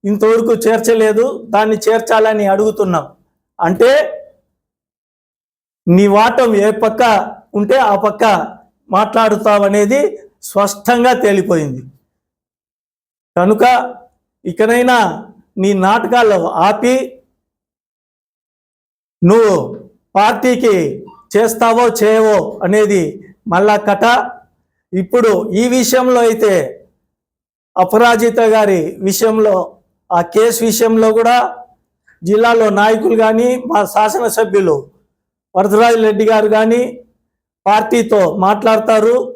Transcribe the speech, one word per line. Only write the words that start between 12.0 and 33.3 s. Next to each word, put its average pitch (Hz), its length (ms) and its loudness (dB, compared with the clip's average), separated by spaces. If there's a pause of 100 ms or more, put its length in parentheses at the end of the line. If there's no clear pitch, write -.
కనుక 208 280 0 (880)
ఇకనైనా 240 480 0 (640)
నీ 196 80 0 (160)
నాటకాలు 220 520 2 (300)
ఆపి 240 260 0 (2250)
నువ్వు 214 260 4 (600)
పార్టీకి 226 600 0 (580)
చేస్తావో 226 500 0 (160)
చేయవో 220 380 2 (280)
అనేది 202 360 0 (500)
మళ్ళా 208 240 2 (120)
కథ. 202 160 -2 (960)
ఇప్పుడు 233 280 0 (300)
ఈ - 20 0 (140)
విషయంలో 254 520 0
అయితే 220 240 0 (1300)
అపరాజిత 226 580 2 (140)
గారి 202 260 0 (260)
విషయంలో, 214 500 0 (540)
ఆ 175 100 0 (140)
కేసు 226 340 0
విషయంలో 220 400 0 (100)
కూడా 233 180 2 (880)
జిల్లాలో 220 440 2 (140)
నాయకులు 220 440 0
కానీ, 220 240 0 (220)